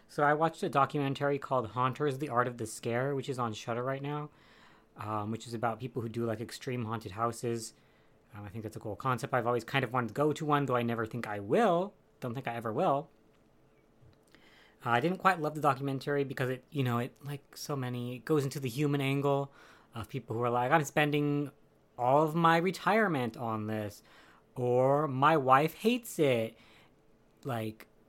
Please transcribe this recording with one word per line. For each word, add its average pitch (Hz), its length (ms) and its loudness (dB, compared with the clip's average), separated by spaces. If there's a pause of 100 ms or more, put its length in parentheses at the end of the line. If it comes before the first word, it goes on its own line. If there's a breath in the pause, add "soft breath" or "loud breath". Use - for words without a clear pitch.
so - 160 0
I 147 100 6
watched 160 300 0
a 180 60 -2
documentary 143 680 2
called 127 340 0
Haunters, 127 460 0
The 147 120 -6
Art 123 180 4
of 120 100 -6
the 117 80 -4
Scare, 120 480 -2
which 135 160 -4
is 127 80 -6
on 117 160 -2
Shudder 120 300 -6
right 135 180 -4
now, 147 300 -6 (640 loud breath)
um, 107 320 -4
which 113 160 -6
is 117 80 -8
about 113 260 -2
people 127 220 -6
who 117 80 -6
do, 117 160 -4
like, 110 160 -4
extreme 123 440 -6
haunted 110 260 -6
houses. 117 640 -4 (640 soft breath)
Um, 104 60 -12
I 104 60 -12
think 110 140 -10
that's 107 120 -10
a 110 60 -12
cool 104 160 -8
concept. 127 360 -2
I've 120 140 0
always 120 160 0
kind 131 220 0
of 117 80 -8
wanted 123 160 0
to 104 40 -12
go 147 200 2
to 156 120 -6
one, 143 200 2
though 131 100 0
I 120 60 2
never 117 240 -2
think 113 200 -8
I 104 140 -6
will. 175 540 2 (260)
Don't 123 140 -6
think 127 160 -6
I 117 60 -6
ever 113 180 -4
will. 151 340 2 (1800 loud breath)
Uh, 123 40 0
I 120 100 6
didn't 175 200 0
quite 185 200 4
love 151 160 -2
the 151 60 -4
documentary 139 640 0
because 131 240 -2
it, 127 200 -6
you 139 140 -2
know, 120 140 2
it, 120 160 -4 (120)
like 143 160 -10 (140)
so - 220 -6
many, 123 400 -6
it 117 80 -18
goes 151 180 4
into 139 160 -6
the 135 80 -4
human 143 320 0
angle 139 540 0 (400 loud breath)
of 107 160 -10
people 117 260 -8
who 120 80 -2
are 120 60 0
like, 123 240 2
"I'm 160 100 4
spending 147 680 0 (480)
all 131 260 4
of 156 120 0
my 165 220 6
retirement 175 800 0
on 110 300 -4
this," 107 360 -6 (500 loud breath)
or, 131 540 4
"My 143 300 4
wife 135 380 4
hates 233 440 -2
it." 120 380 2 (880 loud breath)
Like, 110 420 -6 (220)